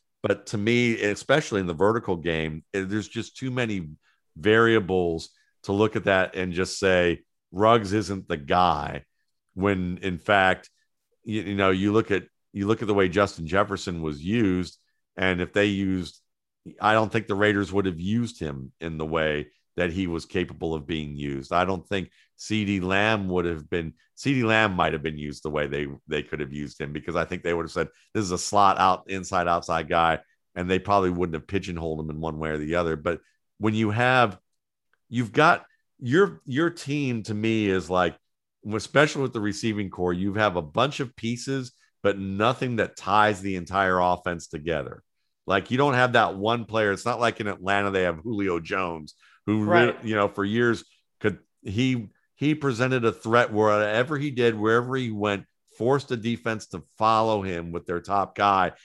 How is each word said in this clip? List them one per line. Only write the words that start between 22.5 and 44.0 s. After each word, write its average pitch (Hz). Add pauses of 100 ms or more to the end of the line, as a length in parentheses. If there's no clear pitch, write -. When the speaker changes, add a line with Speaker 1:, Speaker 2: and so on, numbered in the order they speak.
Speaker 1:
D 98
Lamb 98
would 90
have 80
been, 82 (200)
C 139
D 127
Lamb 110
might 82
have 78
been 78
used 73
the 78
way 73
they, 71 (180)
they 76
could 76
have 69
used 71
him, 73
because 78
I 82
think 90
they 85
would 82
have 80
said, 80 (240)
"This 110
is 90
a 90
slot 101
out, 92
inside, 92
outside 82
guy," 82 (340)
and 90
they 92
probably 95
wouldn't 87
have -
pigeonholed 82
him 78
in 76
one 80
way 78
or 78
the 76
other. 85
But 80 (440)
when 107
you 110
have, 120 (720)
you've 117
got 151 (340)
your, 160
your 143
team 139
to 110
me 110
is 95
like, 90 (560)
especially 143
with 127
the 117
receiving 104
core, 90
you 95
have 104
a 87 (200)
bunch 139
of 127
pieces, 123 (300)
but 101
nothing 110
that 104
ties 104
the 95
entire 92